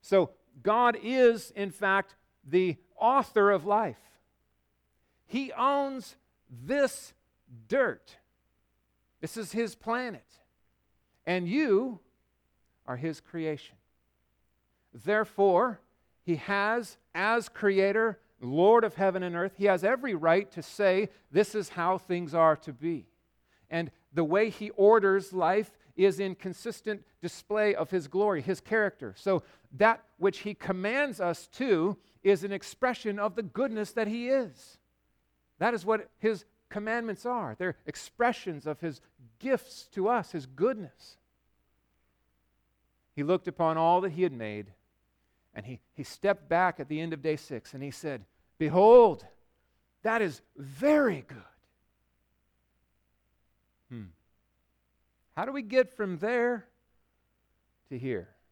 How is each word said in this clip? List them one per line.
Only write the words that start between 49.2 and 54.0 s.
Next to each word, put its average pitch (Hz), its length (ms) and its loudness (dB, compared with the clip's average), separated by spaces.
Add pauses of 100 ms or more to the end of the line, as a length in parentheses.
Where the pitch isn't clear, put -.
that 220 200 0
is 160 180 -4 (160)
very 175 720 0
good." 123 140 -20 (2500)
Hmm. 117 140 -14 (1300)